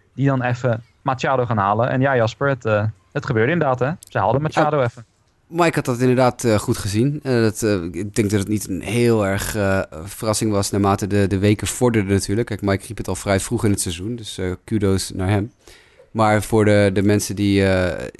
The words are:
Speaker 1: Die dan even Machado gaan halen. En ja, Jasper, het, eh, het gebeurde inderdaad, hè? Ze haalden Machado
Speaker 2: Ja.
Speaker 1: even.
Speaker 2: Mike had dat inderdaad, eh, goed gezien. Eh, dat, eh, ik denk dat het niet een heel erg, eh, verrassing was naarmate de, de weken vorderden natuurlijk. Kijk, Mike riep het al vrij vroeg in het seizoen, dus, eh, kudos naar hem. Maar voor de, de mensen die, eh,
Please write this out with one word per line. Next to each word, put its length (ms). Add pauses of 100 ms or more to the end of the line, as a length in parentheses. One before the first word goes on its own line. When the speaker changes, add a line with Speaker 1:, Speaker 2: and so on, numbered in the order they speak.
(140)
Speaker 1:
Die 140
dan 160
even 400 (180)
Machado 440
gaan 120
halen. 320
En 120
ja, 140
Jasper, 340
het, 160
eh, 180 (280)
het 140
gebeurde 260
inderdaad, 280
hè? 200
Ze 180
haalden 240
Machado 360
Speaker 2:
Ja. 60
Speaker 1:
even. 220 (420)
Speaker 2:
Mike 280
had 100
dat 140
inderdaad, 440
eh, 140
goed 200
gezien. 460
Eh, 180
dat, 220
eh, 200
ik 320
denk 140
dat 100
het 80
niet 220
een 120
heel 460
erg, 280
eh, 240 (240)
verrassing 480
was 200
naarmate 360
de, 200
de 100
weken 300
vorderden 460
natuurlijk. 340
Kijk, 140
Mike 260
riep 100
het 100
al 80
vrij 240
vroeg 260
in 60
het 100
seizoen, 340
dus, 220
eh, 140 (120)
kudos 500
naar 160
hem. 220 (600)
Maar 320
voor 220
de, 280
de 100
mensen 320
die, 320
eh, 380 (140)